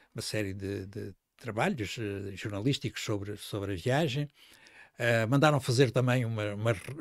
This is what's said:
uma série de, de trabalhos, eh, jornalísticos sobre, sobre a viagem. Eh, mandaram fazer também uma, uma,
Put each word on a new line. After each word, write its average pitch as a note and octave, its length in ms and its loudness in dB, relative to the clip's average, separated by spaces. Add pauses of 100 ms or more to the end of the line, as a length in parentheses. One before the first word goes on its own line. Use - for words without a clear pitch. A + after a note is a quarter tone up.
(140)
uma A#2 80 -8
série G#2 320 -2
de, G2 320 -6
de G2+ 300 -10 (220)
trabalhos, A2+ 600 -2
eh, G2 380 -6
jornalísticos G#2+ 640 -2
sobre, G#2 360 -4
sobre G2+ 360 -6
a - 20 -4
viagem. C3+ 540 0 (680)
Eh, A#2 280 2
mandaram C#3+ 360 6
fazer B2 300 6
também B2 340 2
uma, G#2+ 280 -2
uma, G#2+ 220 2 (260)